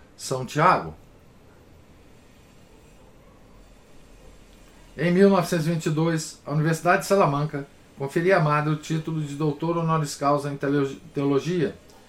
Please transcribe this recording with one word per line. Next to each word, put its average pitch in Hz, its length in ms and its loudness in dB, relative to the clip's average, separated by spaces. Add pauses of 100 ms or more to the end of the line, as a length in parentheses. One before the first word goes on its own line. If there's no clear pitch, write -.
(160)
São 131 300 -6
Tiago. 139 480 0 (4000)
Em 170 160 0
mil 196 180 8
novecentos 170 360 2
e 170 60 0
vinte 165 160 -2
e - 20 0
dois, 160 560 -2
a 135 60 -8
Universidade 160 520 2
de - 40 -10
Salamanca 147 580 2 (320)
conferia 170 400 0
à - 20 4
Madre 151 320 2
o 151 40 0
título 156 460 -6
de 143 140 -8
doutor 160 420 -2
honoris 160 380 -2
causa 143 360 0
em 139 60 -8
teo-, 139 380 -2 (180)
teologia, 143 640 0 (340)